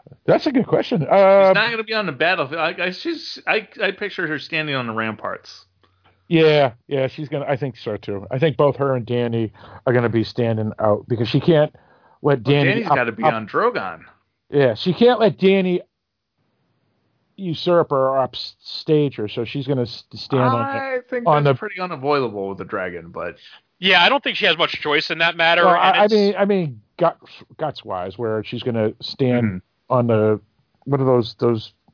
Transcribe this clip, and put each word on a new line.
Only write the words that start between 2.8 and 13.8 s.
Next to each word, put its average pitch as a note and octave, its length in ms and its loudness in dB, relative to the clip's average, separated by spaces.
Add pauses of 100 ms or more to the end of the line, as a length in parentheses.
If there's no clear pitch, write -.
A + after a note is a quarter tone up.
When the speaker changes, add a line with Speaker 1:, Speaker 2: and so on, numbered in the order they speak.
Speaker 2:
I, F#3 60 -2
she's, - 560 -10
I, G3 200 -2 (140)
I G3 100 -2
picture F3+ 360 -8
her D3+ 100 -4
standing D3+ 380 -6
on B2+ 100 -4
the A2+ 80 -6
ramparts. A2 720 -8 (600)
Speaker 1:
Yeah, D3+ 460 4 (140)
yeah, C3 200 -2
she's D3 220 -10
gonna, C#3 160 -6
I C#3+ 100 -2
think B2+ 220 -6
so G#2+ 200 -8
too. G2+ 340 -10
I C3+ 80 -4
think D3+ 180 0
both C#3+ 200 4
her C#3 180 0
and A#2+ 100 -4
Dany A#2 460 -2 (340)
are B2+ 80 2
gonna A#2+ 160 4
be A2+ 140 2
standing A2 560 -2
out G#2 280 2
because A2+ 200 -2
she C#3 120 0
can't D3+ 340 2 (480)
let C#3+ 220 2
Speaker 2:
Well, C#3 120 2
Speaker 1:
Dany C#3+ 180 2
Speaker 2:
Dany's A3 140 -2
Speaker 1:
up, D3 80 2
Speaker 2:
gotta A#2+ 160 0
be G#2 120 -8
Speaker 1:
up D3+ 100 2
Speaker 2:
on A2 140 -6
Drogon. C3 540 -4 (480)